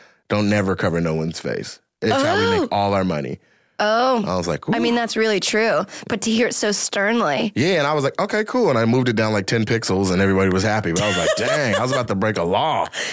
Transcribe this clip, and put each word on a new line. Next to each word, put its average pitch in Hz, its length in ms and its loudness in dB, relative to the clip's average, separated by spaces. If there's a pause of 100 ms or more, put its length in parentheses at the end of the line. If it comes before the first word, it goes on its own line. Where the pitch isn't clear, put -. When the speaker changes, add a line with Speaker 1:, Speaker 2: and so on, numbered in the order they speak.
(280)
Speaker 1:
don't 104 220 0
never 98 260 2
cover 85 240 0
no 82 140 0
one's 80 260 -2
face. - 400 -8 (220)
It's 220 100 0
how 285 240 2
we 453 260 2
make 240 100 -2
Speaker 2:
Oh. - 40 -2
Speaker 1:
all 101 200 0
our 95 80 2
money." 73 360 -4 (420)
Speaker 2:
Oh. 233 460 2
Speaker 1:
I 92 80 -2
was 87 100 -2
like, - 280 -4
Speaker 2:
I 233 60 0
mean, 233 140 0
Speaker 1:
"Ooh." 233 40 2
Speaker 2:
that's 233 180 -2
really 220 240 2
true. 208 460 0 (240)
But 233 140 -2
to 226 80 0
hear 226 160 2
it - 60 -2
so 208 200 0
sternly. 202 840 -2
Speaker 1:
Yeah, 175 240 2
and 143 80 2
I 151 60 0
was 143 100 0
like, - 180 -2
"Okay, 208 220 -2
cool." 220 260 2
And 123 80 2
I 113 60 2
moved 123 240 2
it 113 80 0
down, 110 160 0
like, 101 160 0
ten 113 180 0
pixels, 98 460 0
and 90 100 2
everybody 95 280 4
was 92 140 2
happy. 95 280 0
But 87 120 0
I 104 40 0
was 95 100 0
like, - 160 0
Speaker 2:
<laughs> - 40 -2
Speaker 1:
"Dang, - 380 0
I - 60 0
was 127 120 0
about 127 160 -2
to 104 60 0
break 104 220 0
a 87 60 0
law." 110 440 0 (260)